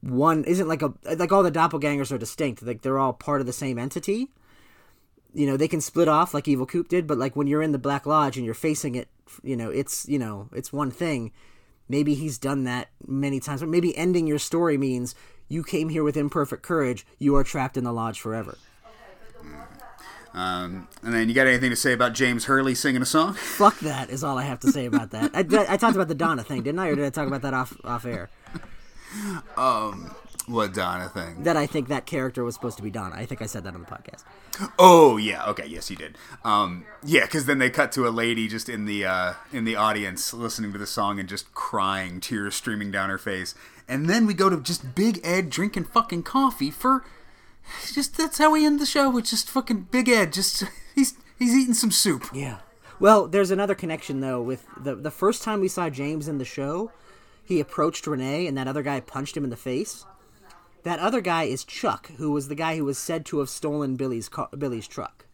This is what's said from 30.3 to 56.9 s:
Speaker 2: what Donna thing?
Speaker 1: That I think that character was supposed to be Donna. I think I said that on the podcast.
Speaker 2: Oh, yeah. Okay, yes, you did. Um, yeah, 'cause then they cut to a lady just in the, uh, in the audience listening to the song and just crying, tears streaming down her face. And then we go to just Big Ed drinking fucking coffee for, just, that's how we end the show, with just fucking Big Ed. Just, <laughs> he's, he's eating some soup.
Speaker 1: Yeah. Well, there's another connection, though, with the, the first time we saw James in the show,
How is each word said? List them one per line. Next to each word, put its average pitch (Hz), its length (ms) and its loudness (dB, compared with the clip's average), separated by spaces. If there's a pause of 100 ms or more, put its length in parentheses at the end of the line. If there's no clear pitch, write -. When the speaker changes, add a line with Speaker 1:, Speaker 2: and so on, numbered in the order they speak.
Speaker 2:
what 110 260 0
Donna 90 340 -2
thing? 85 360 -8
Speaker 1:
That 165 120 2
I 147 120 2
think 135 220 -4
that 139 160 -4
character 131 380 -4
was 120 120 -4
supposed 120 220 -8
to 101 60 -12
be 107 60 -6
Donna. 95 260 -8
I 113 100 -8
think 113 160 -10
I 110 40 -8
said 104 180 -10
that 90 120 -12
on 87 60 -14
the 82 60 -18
podcast. - 360 -18 (560)
Speaker 2:
Oh, 165 380 12
yeah. 104 280 -2
Okay, 78 220 -6
yes, 80 240 -10
you 92 40 -8
did. 78 220 -16 (260)
Um, 101 420 2 (200)
yeah, 143 220 6
'cause 147 180 -2
then 139 140 0
they 127 100 4
cut 135 240 0
to 123 140 0
a - 20 2
lady 113 380 0
just 110 220 -8
in 110 160 -6
the, 101 200 -4
uh, 92 280 -2 (180)
in 123 140 -4
the 113 100 -2
audience 104 580 -2
listening 113 400 -6
to 101 60 -8
the 101 80 -8
song 101 320 -2
and 92 100 -8
just - 240 -10
crying, 95 680 -2
tears 101 360 -4
streaming 104 360 -4
down 98 180 -2
her 98 100 -4
face. 95 340 -6 (340)
And 143 220 -2
then 220 160 4
we 208 80 2
go 190 160 4
to 175 100 2
just 135 360 -4
Big 196 280 2
Ed 175 260 0
drinking 185 360 -2
fucking 202 380 0
coffee - 480 0
for, 262 340 0 (880)
just, - 240 -4
that's 320 200 -2
how 311 140 8
we 311 140 6
end 294 140 4
the 294 60 0
show, 277 240 4
with 240 160 2
just - 240 -2
fucking 220 420 0
Big 247 180 4
Ed. 202 240 6
Just, - 300 0 (160)
<laughs> - 160 -10
he's, 269 180 4 (260)
he's 247 160 4
eating 254 180 6
some 220 180 4
soup. 151 420 2
Speaker 1:
Yeah. 131 240 -8 (420)
Well, 196 280 8
there's 185 240 2
another 196 240 2
connection, 160 460 -6
though, 131 200 -2
with 127 240 -6 (120)
the, 131 180 -6
the 147 160 -8
first 208 320 0
time 214 180 -2
we 190 60 2
saw 180 220 -2
James 147 380 -6
in 151 100 -4
the 127 80 -4
show, 156 460 -6 (520)